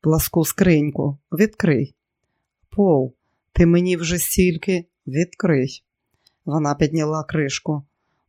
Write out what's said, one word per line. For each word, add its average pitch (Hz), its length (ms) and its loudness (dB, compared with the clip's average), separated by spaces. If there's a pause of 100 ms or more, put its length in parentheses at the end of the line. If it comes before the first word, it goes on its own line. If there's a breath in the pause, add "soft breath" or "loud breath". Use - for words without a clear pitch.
пласку 156 440 0
скриньку. 147 720 0 (140)
«Відкрий». 160 640 0 (720)
«Пол, 147 440 2 (400)
ти 175 120 4
мені 175 320 4
вже 170 200 -4
стільки. 175 680 -2 (220)
Відкрий». 151 760 -2 (640)
Вона 147 300 -2
підняла 156 480 -2
кришку. 147 600 -4 (460)